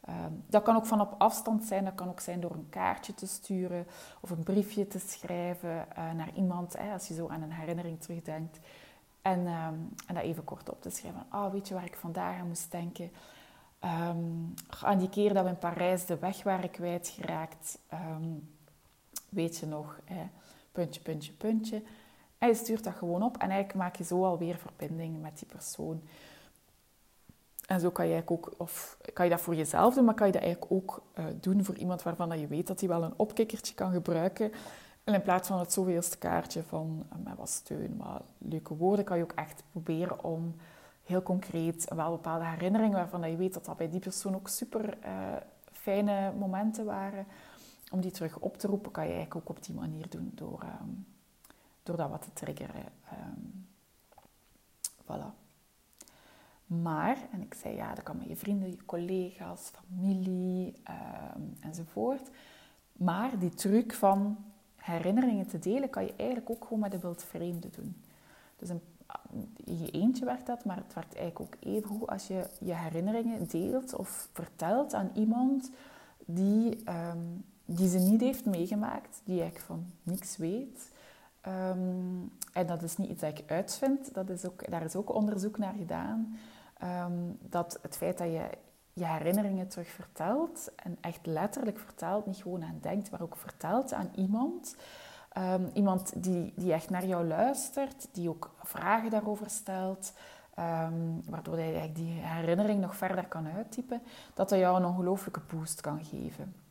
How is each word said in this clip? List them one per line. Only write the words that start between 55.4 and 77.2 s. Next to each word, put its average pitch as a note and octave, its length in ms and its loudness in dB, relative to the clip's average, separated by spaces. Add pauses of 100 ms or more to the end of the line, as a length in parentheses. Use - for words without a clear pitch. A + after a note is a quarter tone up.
Maar, E3+ 360 2 (140)
en G3 100 -6
ik - 120 -10
zei - 220 -8
ja, - 200 -6
dat - 80 -10
kan - 140 -6
met - 100 -8
je D#3+ 80 -6
vrienden, G3 340 0
je - 160 -12
collega's, F3+ 840 -4 (140)
familie, F#3 880 0 (100)
ehm, - 580 -10 (180)
enzovoort. G3+ 680 -4 (640)
Maar F#3+ 460 2
die F3+ 140 2
truc A3+ 400 4
van G3 440 6 (380)
herinneringen G3 720 4
te D#3+ 120 -4
delen, C4 300 2
kan G3 140 -2
je F#3 120 -2
eigenlijk A#3 340 -2
ook A3+ 140 -4
gewoon A3 160 -2
met G3+ 140 0
een F#3 60 -2
wildvreemde E3+ 720 -6
doen. - 320 -10 (540)
Dus - 140 -10
een, E3+ 120 -4 (760)
in - 240 -6
je E3 120 -4
eentje B3 340 4
werkt B3 200 -2
dat, A#3+ 200 -4
maar F#3+ 120 -2
het - 160 -12
werkt - 220 -8
eigenlijk E3+ 240 -4
ook - 240 -10
even G#3 260 -2
goed G#3+ 180 -4
als - 200 -4
je F#3 200 -2 (120)
je F3+ 140 -2
herinneringen F3+ 760 0
deelt B3+ 480 0
of - 360 -6
vertelt G#3 640 0
aan - 200 0
iemand B3 580 4 (540)
die, G#3+ 580 4
ehm, E3+ 340 -4 (480)